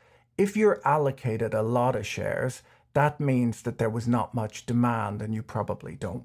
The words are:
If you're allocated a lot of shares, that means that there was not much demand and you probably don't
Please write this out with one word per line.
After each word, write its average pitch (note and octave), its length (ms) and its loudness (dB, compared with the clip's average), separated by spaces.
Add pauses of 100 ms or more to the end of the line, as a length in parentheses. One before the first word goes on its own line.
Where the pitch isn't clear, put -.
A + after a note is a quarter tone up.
(360)
If G3+ 200 2
you're G#3 280 4
allocated C3+ 720 0
a - 80 2
lot A#2+ 320 2
of G#2+ 120 -4
shares, - 560 -4 (320)
that D3 260 2
means B2 420 0
that A#2 160 -6
there A2 120 2
was A#2 180 -4
not A#2+ 260 0
much A2 320 -6
demand A2+ 560 0
and A2 120 -4
you G#2+ 80 -4
probably - 520 -6
don't A2+ 300 -8